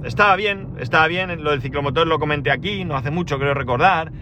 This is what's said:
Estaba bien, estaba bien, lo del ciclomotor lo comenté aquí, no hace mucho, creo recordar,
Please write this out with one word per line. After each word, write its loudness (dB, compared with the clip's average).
Estaba 4
bien, -4
estaba 4
bien, -4
lo 0
del 0
ciclomotor 0
lo 2
comenté 0
aquí, -4
no -2
hace -4
mucho, -2
creo 2
recordar, 2